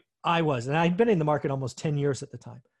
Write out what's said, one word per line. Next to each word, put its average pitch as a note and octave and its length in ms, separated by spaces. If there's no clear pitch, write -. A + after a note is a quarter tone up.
I E3+ 180
was, C3 260
and D3 100
I'd E3+ 200
been A#3 120
in F#3+ 100
the D3+ 60
market D3 260
almost C3+ 260
ten D3 200
years C#3+ 260
at - 80
the B2+ 60
time. A#2+ 240